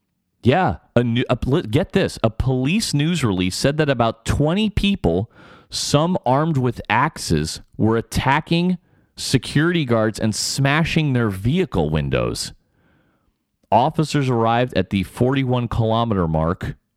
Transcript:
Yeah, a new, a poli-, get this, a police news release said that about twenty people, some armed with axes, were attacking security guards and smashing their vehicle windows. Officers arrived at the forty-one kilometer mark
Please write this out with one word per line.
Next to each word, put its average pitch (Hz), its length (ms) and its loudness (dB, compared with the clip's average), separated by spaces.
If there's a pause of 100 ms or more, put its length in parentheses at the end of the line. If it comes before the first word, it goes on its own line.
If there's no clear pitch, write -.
(440)
Yeah, 131 340 2 (200)
a 120 80 4
new, 120 240 0
a 120 80 0
poli-, 147 260 -2
get 143 300 -2
this, 165 280 0
a 113 80 2
police 131 640 -2
news 151 300 0
release 92 320 0
said 143 220 0
that 151 120 2
about 120 360 -2
twenty 185 440 0
people, 110 640 0 (380)
some 165 560 0
armed 147 320 0
with 123 320 -2
axes, 104 720 -2 (160)
were 110 180 2
attacking 165 840 0 (380)
security 156 720 0
guards 113 340 0
and 110 160 -2
smashing 147 800 0
their 120 160 2
vehicle 98 600 0
windows. 64 600 -2 (1200)
Officers 143 580 2
arrived 117 480 0
at 92 120 -2
the 98 140 0
forty-one 123 640 0
kilometer 110 580 0
mark 80 480 -2 (220)